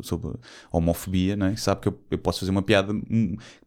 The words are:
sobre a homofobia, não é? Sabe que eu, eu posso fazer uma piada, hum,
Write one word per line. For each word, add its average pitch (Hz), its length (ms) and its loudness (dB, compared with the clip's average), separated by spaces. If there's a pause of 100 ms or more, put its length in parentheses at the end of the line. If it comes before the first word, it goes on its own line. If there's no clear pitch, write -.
sobre 80 280 -6 (400)
a - 60 0
homofobia, 92 580 2
não 98 120 0
é? 104 100 0
Sabe 98 240 0
que - 80 -2
eu, 98 100 -2 (120)
eu 123 80 -2
posso - 220 -2
fazer 95 100 -2
uma 98 120 2
piada, 98 300 4
hum, 107 440 0 (300)